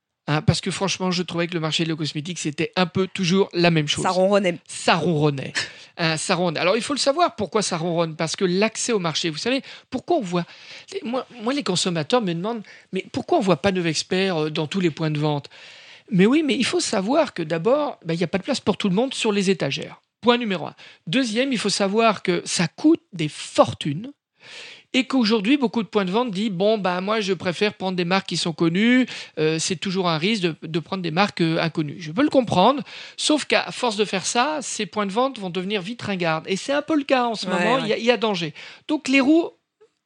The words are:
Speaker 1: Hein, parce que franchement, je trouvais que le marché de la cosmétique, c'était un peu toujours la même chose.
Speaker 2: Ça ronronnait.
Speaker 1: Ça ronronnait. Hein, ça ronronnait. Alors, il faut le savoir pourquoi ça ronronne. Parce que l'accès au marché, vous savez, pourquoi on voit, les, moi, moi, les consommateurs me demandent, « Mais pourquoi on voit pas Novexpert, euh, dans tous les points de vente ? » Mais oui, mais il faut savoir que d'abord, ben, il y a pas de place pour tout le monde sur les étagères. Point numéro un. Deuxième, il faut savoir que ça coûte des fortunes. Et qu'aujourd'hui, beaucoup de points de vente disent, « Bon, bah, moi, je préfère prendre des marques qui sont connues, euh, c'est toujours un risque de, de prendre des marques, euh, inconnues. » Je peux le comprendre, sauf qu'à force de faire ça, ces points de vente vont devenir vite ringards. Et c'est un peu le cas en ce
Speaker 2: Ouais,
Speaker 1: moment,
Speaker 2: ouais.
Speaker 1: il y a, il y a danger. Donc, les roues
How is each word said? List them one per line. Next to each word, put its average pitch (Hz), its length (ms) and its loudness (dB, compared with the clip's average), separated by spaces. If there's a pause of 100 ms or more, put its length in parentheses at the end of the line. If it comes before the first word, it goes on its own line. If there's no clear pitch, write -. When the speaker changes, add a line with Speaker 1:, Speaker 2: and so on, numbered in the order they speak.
(280)
Speaker 1:
Hein, 151 140 0
parce 165 180 2
que 190 120 -4
franchement, 185 400 -2
je 180 100 -2
trouvais 170 240 -2
que 170 80 -8
le 170 60 -2
marché 156 240 0
de 160 60 -2
la 160 60 -2
cosmétique, 156 440 -6
c'était 156 360 -4
un 185 120 4
peu 190 200 0
toujours 190 460 2
la 175 160 4
même 156 180 4
chose. 147 160 -2
Speaker 2:
Ça 185 60 2
ronronnait. 185 480 2 (100)
Speaker 1:
Ça - 280 2
ronronnait. 151 580 0 (440)
Hein, 160 200 0
ça - 160 -2
ronronnait. 165 260 0
Alors, 175 160 2
il 240 60 0
faut 285 140 -4
le 233 40 -4
savoir 311 360 2
pourquoi 202 260 -2
ça 185 160 -4
ronronne. 165 380 -2
Parce 160 200 -2
que - 80 -2
l'accès 196 480 0
au 220 60 2
marché, 170 320 -2
vous 151 80 -6
savez, 254 240 -2 (300)
pourquoi 330 260 -2
on 269 40 0
voit, 175 220 -2 (480)
les, 392 160 -8
moi, 247 200 -4 (160)
moi, 247 100 0
les 285 80 -2
consommateurs 185 600 0
me 175 100 -2
demandent, « 208 300 -4 (280)
Mais 185 200 -6
pourquoi 302 260 0
on 277 40 4
voit 185 200 2
pas 202 100 2
Novexpert, 180 720 0
euh, 156 40 -4
dans 156 160 -2
tous 190 140 -4
les 175 100 2
points 156 220 -2
de 147 80 -2
vente ? » 147 280 0 (600)
Mais 190 160 6
oui, 285 180 6
mais 254 120 2
il 247 100 2
faut 359 140 0
savoir 233 560 0
que 170 80 -4
d'abord, 214 600 0
ben, 165 120 -2
il 170 40 -6
y 185 40 2
a 160 40 0
pas 190 120 -2
de - 40 -6
place 269 160 -2
pour 202 180 0
tout 208 120 -2
le 175 60 0
monde 247 180 0
sur 220 180 0
les 196 200 2
étagères. 139 500 -4 (200)
Point 240 180 4
numéro 190 260 -4
un. - 100 -12 (300)
Deuxième, 247 480 0
il 202 60 -2
faut 202 100 -2
savoir 202 540 2
que 175 220 0
ça 170 220 0
coûte - 340 2 (120)
des 156 160 -4
fortunes. 208 840 -2 (840)
Et 254 100 2
qu'aujourd'hui, 233 500 4
beaucoup 233 260 0
de 165 60 -8
points 202 160 0
de 175 60 -2
vente 233 200 0
disent, « 208 200 -2
Bon, 202 260 2
bah, 185 240 -2
moi, 208 180 -2
je 196 140 0
préfère 190 400 -2
prendre 190 240 -4
des 180 80 0
marques 190 220 0
qui 175 100 -4
sont 165 160 -2
connues, 220 520 4 (320)
euh, 156 220 2
c'est 175 160 -2
toujours 185 320 -2
un 160 100 2
risque 202 260 0
de, 170 200 0
de 165 160 -4
prendre 185 240 -6
des 165 80 -4
marques, 185 300 0
euh, 165 180 2
inconnues. » 156 400 -4
Je 156 140 -12
peux 240 100 0
le 302 60 2
comprendre, 240 520 4 (360)
sauf 302 260 0
qu'à 196 300 0
force 220 240 -2
de 214 80 2
faire 185 200 -4
ça, 285 360 0
ces - 240 -6
points 208 200 -4
de 190 60 -4
vente 254 260 -2
vont 196 120 -6
devenir 185 320 -4
vite 233 200 -8
ringards. 170 440 -2
Et 196 100 -2
c'est - 160 -6
un 285 100 0
peu 320 140 -2
le 285 80 0
cas 254 220 2
en 233 100 -2
ce - 100 -8
Speaker 2:
Ouais, 180 60 -4
Speaker 1:
moment, 180 240 2
Speaker 2:
ouais. 269 60 0
Speaker 1:
il 220 80 -4
y 214 40 2
a, 208 40 0
il 226 80 -6
y 240 60 4
a 240 40 6
danger. 185 380 -2 (340)
Donc, 294 220 -4
les 269 100 6
roues 311 300 4 (560)